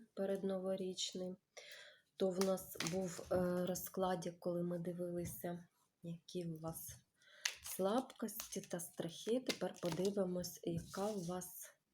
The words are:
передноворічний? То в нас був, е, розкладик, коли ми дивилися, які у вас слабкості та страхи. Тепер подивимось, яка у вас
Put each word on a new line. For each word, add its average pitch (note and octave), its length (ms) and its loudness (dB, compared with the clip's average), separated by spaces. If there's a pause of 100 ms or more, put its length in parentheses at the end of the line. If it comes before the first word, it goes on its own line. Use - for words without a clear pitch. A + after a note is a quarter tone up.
(140)
передноворічний? F#3+ 1200 0 (800)
То F#3+ 120 6
в F#3+ 160 6
нас F#3+ 320 2 (140)
був, F#3 400 0
е, F3+ 340 4
розкладик, F3+ 720 0
коли F3 240 2
ми F3 160 0
дивилися, F3 800 -2 (440)
які E3+ 400 -6
у E3 160 -4
вас D#3+ 380 -6 (640)
слабкості G#3+ 1000 0
та F#3 180 -4
страхи. F3 600 0
Тепер F#3 420 -2
подивимось, F3+ 840 2
яка F3 440 -2
у G#3+ 120 0
вас F3+ 540 -6 (200)